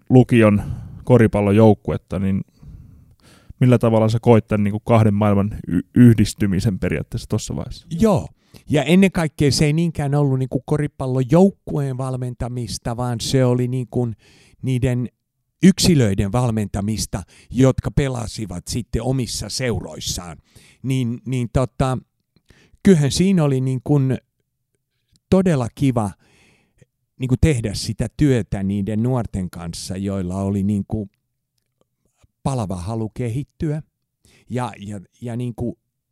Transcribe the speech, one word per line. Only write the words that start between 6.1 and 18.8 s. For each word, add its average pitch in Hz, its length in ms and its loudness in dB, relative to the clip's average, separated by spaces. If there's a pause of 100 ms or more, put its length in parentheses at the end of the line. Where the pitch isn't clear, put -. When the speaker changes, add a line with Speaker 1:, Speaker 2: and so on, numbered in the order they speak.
Speaker 1:
periaatteessa - 500 -6
tossa - 260 -6
vaiheessa? - 320 -12 (120)
Speaker 2:
Joo, 165 280 2 (420)
ja 143 140 0
ennen 185 280 4
kaikkea 156 400 0
se 156 140 0
ei 147 80 2
niinkään 156 420 -2
ollut 139 240 2
niinku 131 260 -4
koripallojoukkueen 143 1300 0
valmentamista, 123 1000 -8
vaan 120 220 -4
se 131 260 2
oli 123 220 2
niinku 123 440 -4 (500)
niiden 123 480 -2 (540)
yksilöiden 110 680 4
valmentamista, 110 920 -4 (260)
jotka 123 420 0
pelasivat 110 760 -6
sitten 117 360 -6